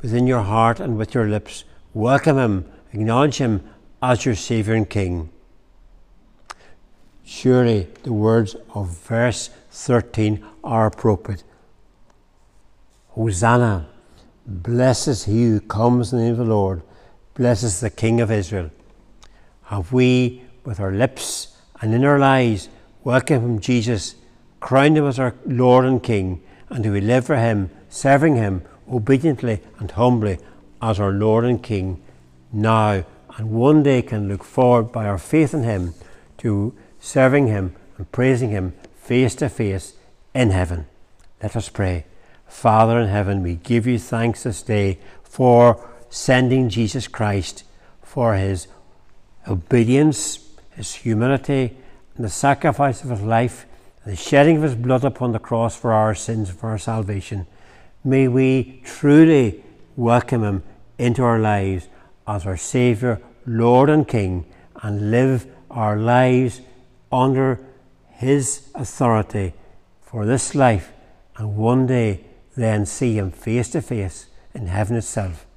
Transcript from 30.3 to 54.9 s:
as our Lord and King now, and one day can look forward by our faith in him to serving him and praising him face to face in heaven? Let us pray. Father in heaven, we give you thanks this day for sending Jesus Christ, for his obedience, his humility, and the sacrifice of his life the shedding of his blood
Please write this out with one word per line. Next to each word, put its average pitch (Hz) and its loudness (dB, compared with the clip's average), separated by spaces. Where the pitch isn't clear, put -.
as 110 -2
our 101 0
Lord 110 2
and 120 -2
King 92 -6
now, 107 0
and 110 -8
one 135 4
day 135 2
can 104 -4
look 98 -6
forward 123 2
by 110 -6
our 101 -2
faith 151 0
in 151 -2
him 92 -2
to 104 -2
serving 131 2
him 98 -2
and - -14
praising 123 0
him 92 -4
face 123 0
to - -4
face 98 -6
in 123 2
heaven? 87 -2
Let 107 -8
us 110 -6
pray. 90 -4
Father 113 2
in 113 0
heaven, 98 -2
we 87 -4
give 117 -2
you 123 0
thanks 113 -4
this 113 -8
day 101 -2
for - 4
sending 127 2
Jesus 110 -2
Christ, - -4
for 117 0
his 95 -2
obedience, 123 0
his - -14
humility, 131 -2
and 123 -8
the 107 -4
sacrifice 139 0
of 131 -10
his 110 -4
life 113 -2
the 101 -8
shedding 151 4
of 151 0
his 139 -2
blood 123 0